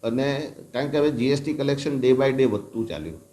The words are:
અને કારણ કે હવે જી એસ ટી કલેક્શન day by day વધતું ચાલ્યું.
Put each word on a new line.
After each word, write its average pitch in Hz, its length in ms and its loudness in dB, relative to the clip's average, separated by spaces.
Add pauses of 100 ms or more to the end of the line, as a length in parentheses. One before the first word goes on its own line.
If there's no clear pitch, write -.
અને 135 500 -2 (200)
કારણ 135 160 -2
કે 147 100 0
હવે 147 120 4
જી 123 160 0
એસ 139 180 2
ટી 151 100 -2
કલેક્શન 139 500 -2
day 127 80 6
by 135 240 4
day 135 80 4
વધતું 110 440 -2
ચાલ્યું. 78 320 -8 (120)